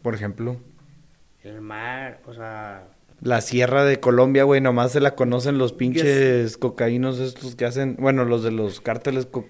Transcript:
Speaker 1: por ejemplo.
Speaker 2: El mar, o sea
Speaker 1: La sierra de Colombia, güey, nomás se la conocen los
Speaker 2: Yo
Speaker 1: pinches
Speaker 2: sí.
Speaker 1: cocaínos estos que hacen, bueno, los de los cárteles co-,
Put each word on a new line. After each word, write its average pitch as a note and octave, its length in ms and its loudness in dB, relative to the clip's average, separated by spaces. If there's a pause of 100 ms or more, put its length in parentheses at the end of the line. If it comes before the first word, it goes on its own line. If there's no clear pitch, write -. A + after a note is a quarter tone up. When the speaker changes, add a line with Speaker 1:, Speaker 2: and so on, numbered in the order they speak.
Speaker 1:
por A#2 120 -4
ejemplo. G#2+ 440 -8 (880)
Speaker 2:
El G#2+ 180 -18
mar, A#2 640 -10
o A#2+ 80 -18
sea G#2+ 540 -14 (340)
Speaker 1:
La A#2 200 0
sierra B2 420 2
de C#3 160 2
Colombia, C3 440 4
güey, C#3 180 4
nomás B2 320 2
se C#3+ 80 0
la C#3 140 2
conocen B2+ 420 0
los B2+ 140 2
Speaker 2:
Yo - 60 -12
Speaker 1:
pinches B2+ 760 2
Speaker 2:
sí. - 60 -16
Speaker 1:
cocaínos B2 600 -2
estos B2+ 360 -8
que A#2+ 100 -2
hacen, C3 340 -4
bueno, C3+ 240 2
los A#2+ 200 2
de A2+ 80 0
los G#2+ 280 -4
cárteles B2 460 -4
co-, B2 240 -10